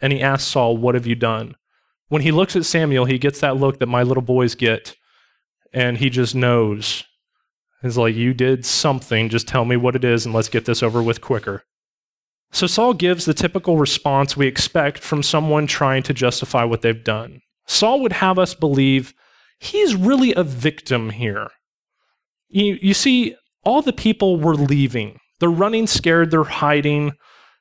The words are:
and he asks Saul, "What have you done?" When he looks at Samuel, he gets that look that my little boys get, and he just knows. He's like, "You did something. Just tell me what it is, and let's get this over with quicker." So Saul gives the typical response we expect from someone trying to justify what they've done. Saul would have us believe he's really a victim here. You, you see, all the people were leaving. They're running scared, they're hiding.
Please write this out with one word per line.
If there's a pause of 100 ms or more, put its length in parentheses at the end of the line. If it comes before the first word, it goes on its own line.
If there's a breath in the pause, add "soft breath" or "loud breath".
and
he
asks
Saul,
"What
have
you
done?" (500)
When
he
looks
at
Samuel,
he
gets
that
look
that
my
little
boys
get, (800)
and
he
just
knows. (800)
He's
like,
"You
did
something.
Just
tell
me
what
it
is,
and
let's
get
this
over
with
quicker." (840)
So
Saul
gives
the
typical
response
we
expect
from
someone
trying
to
justify
what
they've
done. (240)
Saul
would
have
us
believe (460 soft breath)
he's
really
a
victim
here. (1000)
You,
you
see, (300)
all
the
people
were
leaving. (200)
They're
running
scared,
they're
hiding. (480 soft breath)